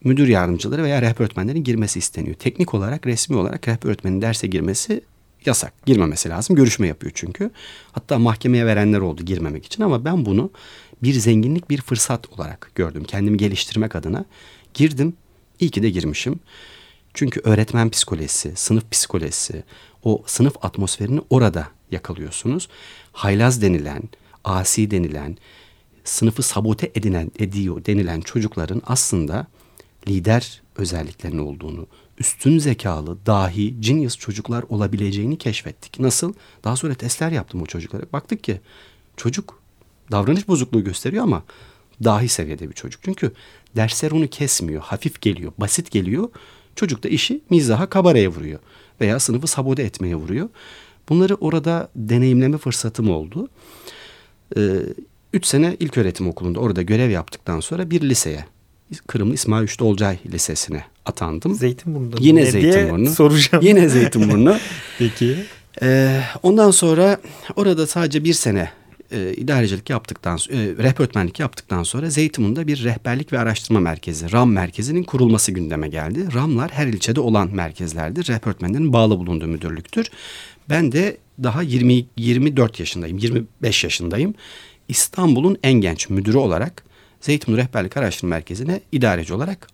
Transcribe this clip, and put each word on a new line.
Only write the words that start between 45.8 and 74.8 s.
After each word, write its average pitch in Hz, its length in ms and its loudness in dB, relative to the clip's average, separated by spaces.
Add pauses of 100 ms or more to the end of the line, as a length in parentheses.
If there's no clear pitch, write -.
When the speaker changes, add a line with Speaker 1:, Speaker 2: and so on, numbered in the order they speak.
Speaker 1:
geliyor. 110 380 -2 (460)
Çocuk 156 280 -2
da - 60 -6
işi 269 400 -2
mizaha, 151 400 4
kabaraya 156 400 6
vuruyor 78 300 -10 (420)
veya 101 180 2
sınıfı 127 280 -2
sabote 135 360 -2
etmeye 92 320 -4
vuruyor. 95 340 -6 (600)
Bunları 185 260 4
orada 165 600 -2
deneyimleme 127 640 4
fırsatım 117 520 -2
oldu. 92 400 -4 (1080)
Ee, 98 220 2 (540)
üç 190 120 0
sene 160 340 2
ilköğretim 101 480 0
okulunda 87 320 -4
orada 104 220 0
görev 107 280 2
yaptıktan 85 500 -4
sonra 165 320 -6
bir 170 100 2
liseye, 82 440 -2 (640)
Kırımlı 107 260 0
İsmail 110 300 0
Rüştü 107 200 -4
Olcay 98 340 2 (140)
Lisesi'ne 78 520 -4 (220)
atandım. 82 500 -4
Speaker 2:
Zeytinburnu'da 127 640 -4
Speaker 1:
Yine 156 220 8
Speaker 2:
ne 127 100 4
diye 151 200 6
Speaker 1:
Zeytinburnu. 156 380 4
Speaker 2:
soracağım. 151 540 6
Speaker 1:
Yine 185 260 8
Zeytinburnu. 120 680 6 (200)
Speaker 2:
<laughs> - 220 -16
Peki. 120 360 0 (460)
Speaker 1:
Ee, 131 400 4 (220)
ondan 208 280 8
sonra 180 500 4 (340)
orada 175 320 2
sadece 151 360 -2
bir 165 100 2
sene, 98 380 0 (400)
e, 95 220 -4
idarecilik 117 560 0
yaptıktan - 480 -4
so-, - 160 -6
e, 107 300 -2
rehber 131 200 2
öğretmenlik 98 360 -2
yaptıktan 98 440 -4
sonra 147 260 -6
Zeytinburnu'nda 147 580 0
bir 143 160 -2
rehberlik 120 500 -4
ve 127 60 0
araştırma 113 400 0
merkezi, 82 520 -2
ram 120 200 6
merkezinin 107 520 -2